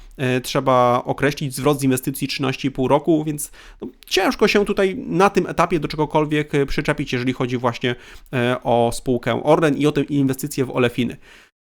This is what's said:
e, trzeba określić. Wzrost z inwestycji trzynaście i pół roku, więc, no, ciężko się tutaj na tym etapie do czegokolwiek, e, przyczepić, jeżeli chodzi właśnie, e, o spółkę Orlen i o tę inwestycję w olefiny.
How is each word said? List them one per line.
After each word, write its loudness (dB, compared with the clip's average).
e, 0
trzeba 2
określić. -2
Wzrost 0
z -4
inwestycji 0
trzynaście -4
i -2
pół -2
roku, 2
więc, -8
no, -12
ciężko 0
się 2
tutaj 0
na 4
tym 0
etapie 0
do -6
czegokolwiek, -2
e, 2
przyczepić, -2
jeżeli 0
chodzi -2
właśnie, -2
e, 0
o 2
spółkę -2
Orlen 4
i 2
o 2
tę 0
inwestycję 0
w -8
olefiny. 0